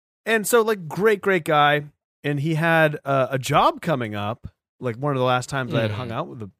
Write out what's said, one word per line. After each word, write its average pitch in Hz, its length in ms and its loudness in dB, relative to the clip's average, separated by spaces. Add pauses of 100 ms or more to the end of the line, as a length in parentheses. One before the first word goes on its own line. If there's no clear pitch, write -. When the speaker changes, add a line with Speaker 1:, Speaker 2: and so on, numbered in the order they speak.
(260)
Speaker 1:
And 214 200 0
so, 233 160 4
like, 208 260 -4
great, 196 320 2
great 185 240 0
guy. 147 400 4 (400)
And 143 160 -2
he 160 140 0
had, 160 500 2
uh, 135 260 0
a 135 80 -2
job 196 420 2
coming 123 340 -4
up. 104 340 -6 (320)
Like, 120 160 -6
one 143 160 -4
of 131 60 -2
the 127 80 0
last 123 220 0
times 131 260 -6
I 113 80 0
had 107 80 0
Speaker 2:
Mm-hmm. 101 100 -6
Speaker 1:
hung 123 120 -8
out 143 140 -6
with 135 140 -14
the 101 200 -12